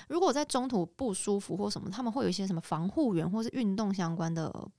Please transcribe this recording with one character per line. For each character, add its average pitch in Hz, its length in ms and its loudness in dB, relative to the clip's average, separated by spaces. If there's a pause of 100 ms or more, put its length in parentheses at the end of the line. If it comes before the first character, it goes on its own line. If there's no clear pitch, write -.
如 320 120 0
果 349 120 6
在 294 140 2
中 254 240 0
途 190 160 2
不 233 300 -4
舒 202 240 0
服 175 180 -4
或 202 100 -2
什 - 140 -4
么， - 80 -8
他 220 140 -6
们 226 100 -2
会 254 100 0
有 185 60 4
一 - 20 2
些 190 140 -2
什 190 80 0
么 165 80 0
防 165 260 -2
护 233 280 2
员 160 120 2
或 208 140 0
是 226 80 -4
运 208 260 0
动 208 160 0
相 170 240 0
关 165 160 0
的 160 220 -2 (260)